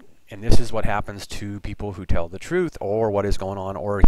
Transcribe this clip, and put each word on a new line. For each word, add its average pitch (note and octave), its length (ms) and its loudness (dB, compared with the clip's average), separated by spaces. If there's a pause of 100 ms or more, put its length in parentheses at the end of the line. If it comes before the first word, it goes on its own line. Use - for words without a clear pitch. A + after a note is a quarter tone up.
(300)
and G2+ 140 -16
this - 160 10
is A2+ 140 4
what A2 100 2
happens G#2 440 -4
to G2+ 340 -10
people G#2 320 -10
who F#2 120 -12
tell - 220 2
the F2+ 120 -14
truth F3 420 -6
or G#2+ 280 -2
what G2+ 160 -2
is G2 120 -2
going G2 200 -6
on, F#2+ 200 -10
or G2+ 300 -4